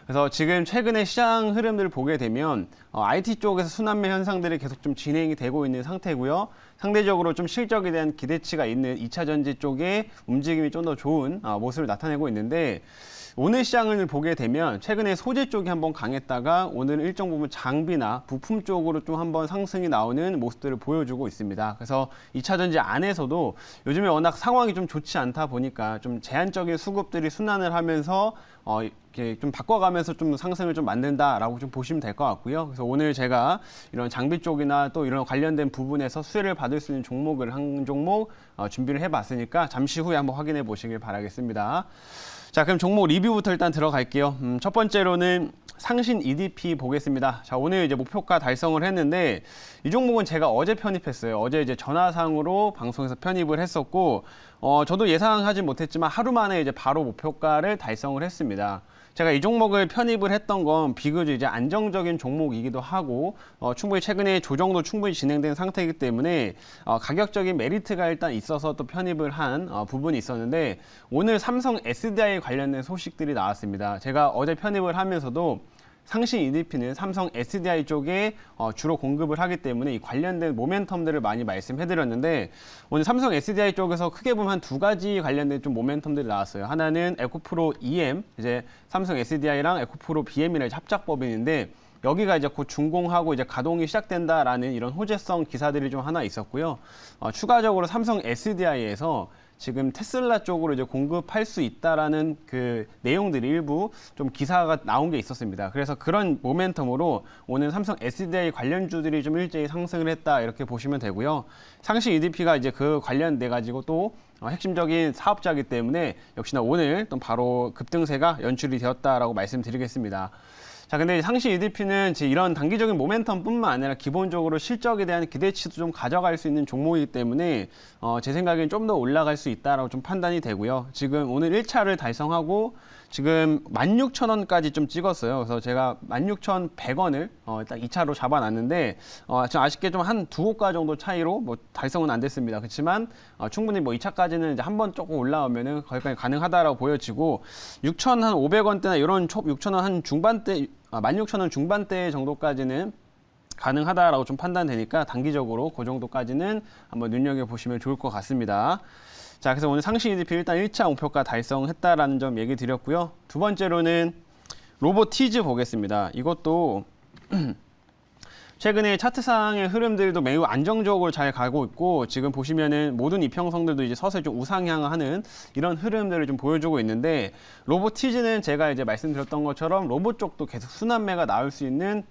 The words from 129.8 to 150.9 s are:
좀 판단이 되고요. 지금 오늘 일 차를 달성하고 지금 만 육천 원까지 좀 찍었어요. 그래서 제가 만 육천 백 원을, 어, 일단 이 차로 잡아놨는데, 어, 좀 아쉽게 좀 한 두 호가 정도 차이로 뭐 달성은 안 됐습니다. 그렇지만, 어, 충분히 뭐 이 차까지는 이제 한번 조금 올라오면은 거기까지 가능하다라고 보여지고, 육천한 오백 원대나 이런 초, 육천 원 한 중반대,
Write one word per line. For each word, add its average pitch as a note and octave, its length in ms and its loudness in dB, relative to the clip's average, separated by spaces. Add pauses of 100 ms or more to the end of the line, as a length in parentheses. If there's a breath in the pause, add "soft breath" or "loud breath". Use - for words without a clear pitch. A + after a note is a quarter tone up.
좀 C3 120 -6
판단이 F3 400 -2
되고요. A#2+ 520 -2
지금 C#3 400 0
오늘 D#3+ 200 2
일 A3+ 120 2
차를 G3+ 320 2
달성하고 E3 800 -2 (340 loud breath)
지금 D#3 500 4 (100)
만 E3 280 4
육천 C4 300 2
원까지 F3+ 440 2
좀 D3+ 160 2
찍었어요. D#3+ 500 0
그래서 A#2+ 220 -2
제가 B2 400 0
만 D3 280 -2
육천 F#3+ 480 -2
백 C3 220 -4
원을, F3 320 0 (160)
어, A2 140 -6
일단 A2+ 220 -8
이 A#2+ 60 -6
차로 D3+ 260 0
잡아놨는데, B2+ 840 2 (280 loud breath)
어, B2+ 200 0
좀 C#3 160 2
아쉽게 D3 280 0
좀 F3+ 120 0
한 G3 240 0
두 - 180 -4
호가 G#3+ 280 2
정도 D#3+ 240 0
차이로 F3+ 440 -2
뭐 B2 160 -4 (160)
달성은 D3 380 -2
안 A#2 100 2
됐습니다. A#2+ 400 -2
그렇지만, E3+ 480 -2 (300 loud breath)
어, A2 100 -4
충분히 G#3 320 -2
뭐 B2 140 0
이 A#2+ 40 -4
차까지는 E3 540 0
이제 B2 100 -2
한번 G#3 300 -2
조금 D#3+ 240 -6
올라오면은 C3+ 680 0
거기까지 B2+ 320 -4
가능하다라고 D#3 600 2
보여지고, C3 640 0 (400 loud breath)
육천한 A3+ 520 4
오백 E3+ 320 4
원대나 F#3+ 300 2
이런 E3+ 320 4
초, G#3+ 180 -4
육천 C#3+ 260 -2
원 F#3 120 2
한 F#3 180 0
중반대, F3+ 640 2 (240)